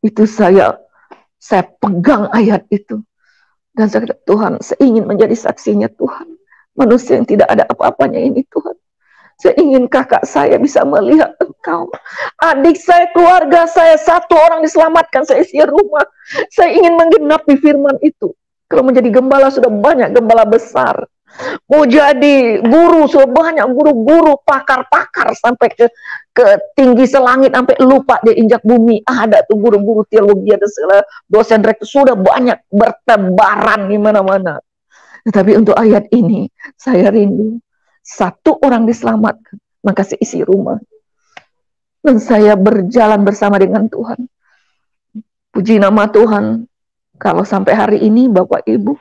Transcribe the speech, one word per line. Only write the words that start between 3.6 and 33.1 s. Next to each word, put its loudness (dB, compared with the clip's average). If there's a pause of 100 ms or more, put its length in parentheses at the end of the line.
Dan -2
saya -4
kata, -8
"Tuhan, -2 (120)
saya -6
ingin 2
menjadi 0
saksinya -4
Tuhan. -10 (480)
Manusia 0
yang -6
tidak 2
ada -2
apa-apanya -4
ini -4
Tuhan. -10 (640)
Saya 0
ingin 2
kakak -2
saya 0
bisa 0
melihat 0
Engkau. -8 (480)
Adik 0
saya, 2
keluarga 2
saya, 4
satu 0
orang 2
diselamatkan, 0
saya 2
isi -4
rumah." -2 (400)
Saya -2
ingin 2
menggenapi 0
firman 0
itu. -4 (320)
Kalau -2
menjadi 0
gembala 0
sudah 0
banyak 0
gembala 2
besar. -2 (680)
Mau 4
jadi 2
guru 4
sudah 4
banyak 0
guru-guru, 2
pakar-pakar -2
sampai -2
ke, 0 (480)
ke 4 (160)
tinggi 2
selangit, 0
sampai 0
lupa 2
dia 4
injak 2
bumi. 2
Ada 0
tuh -2
guru-guru 0
teologi, 0
ada 0
segala -2 (240)
dosen 2
rektor, -4
sudah 0
banyak 0
bertebaran -2